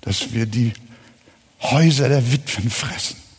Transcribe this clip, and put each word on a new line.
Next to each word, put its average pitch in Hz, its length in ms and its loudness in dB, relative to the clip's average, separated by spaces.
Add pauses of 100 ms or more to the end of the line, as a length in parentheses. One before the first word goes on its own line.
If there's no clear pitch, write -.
dass - 320 -6
wir 113 120 -2
die 110 280 0 (840)
Häuser 143 480 4
der 127 240 2
Witwen 120 380 -2
fressen - 480 -6 (220)